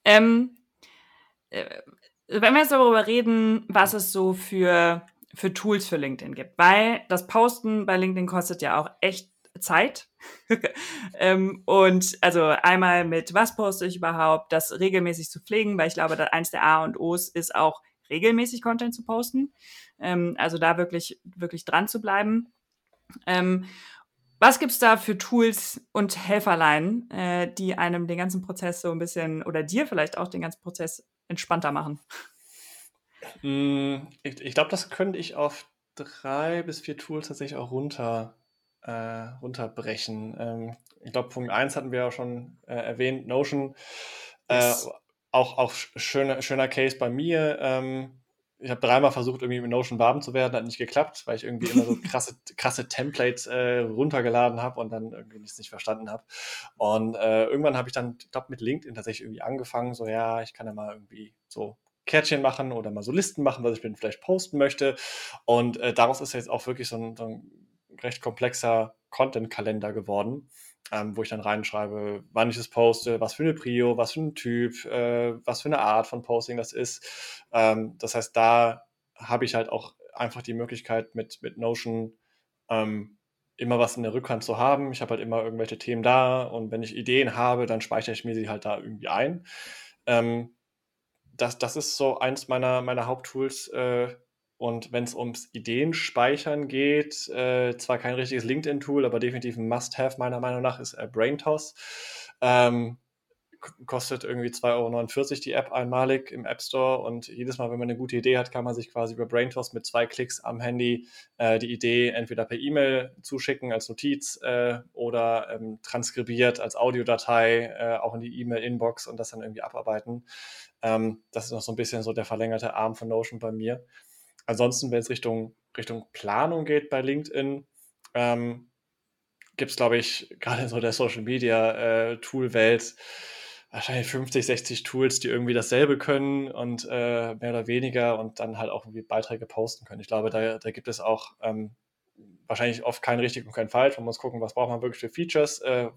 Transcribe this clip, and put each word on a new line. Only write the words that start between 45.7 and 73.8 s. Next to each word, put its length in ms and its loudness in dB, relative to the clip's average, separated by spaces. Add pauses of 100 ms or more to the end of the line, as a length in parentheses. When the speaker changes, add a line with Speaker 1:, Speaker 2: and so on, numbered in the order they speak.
Speaker 2:
sch-, 260 -10
schöner, 440 0
schöner 260 0
Case 280 0
bei 140 -2
mir. 500 0
Ähm, 600 -4 (400)
ich 100 -10
hab 100 -4
dreimal 320 8
versucht, 300 -2
irgendwie 180 -2
mit 100 -6
Notion 300 0
warm 200 6
zu 140 -10
werden, 200 2
hat 100 -2
nicht 140 -10
geklappt, 480 0
weil 100 -2
ich 80 -10
irgendwie 240 -6
immer 160 4
so 120 0
Speaker 1:
<laughs> 140 -10
Speaker 2:
krasse, 260 -4 (200)
krasse 320 -2
Templates, 580 -2
äh, 340 0
runtergeladen 800 2
hab 160 -6
und 120 -6
dann 220 -8
irgendwie 260 -18
nichts 200 -18
nicht 120 -18
verstanden 400 -6
hab. 160 -12 (500)
Und, 380 2
äh, 300 4
irgendwann 320 2
hab 100 -2
ich 60 -12
dann, 280 -4
ich 100 -20
glaub, 180 -8
mit 120 -12
LinkedIn 340 -4
tatsächlich 300 -10
irgendwie 180 -12
angefangen, 520 -4
so, 120 -8
ja, 360 -2
ich 120 -14
kann 120 -12
ja 60 -10
mal 220 -10
irgendwie 400 -20 (120)
so 300 -10 (300)
Kärtchen 360 2
machen 300 0
oder 180 -6
mal 120 -8
so 100 -6
Listen 300 -2
machen, 220 0
was 120 2
ich 80 -14
mir 100 -8
vielleicht 280 -8
posten 360 -2
möchte. 380 2 (480)
Und, 320 4
äh, 160 -2
daraus 280 4
ist 120 -8
jetzt 180 -8
auch 160 -4
wirklich 220 -6
so 80 -8
ein, 200 -8
so 100 -10
ein 420 -16 (340)
recht 200 -8
komplexer 720 0 (140)
Content-Kalender 800 -4
geworden, 580 -4 (420)
ähm, 240 -4
wo 60 -4
ich 60 -6
dann 120 -8
reinschreibe, 840 -4 (100)
wann 160 4
ich 80 -2
es 120 -8
poste, 520 4
was 140 -2
für 80 -4
eine 120 2
Prio, 420 2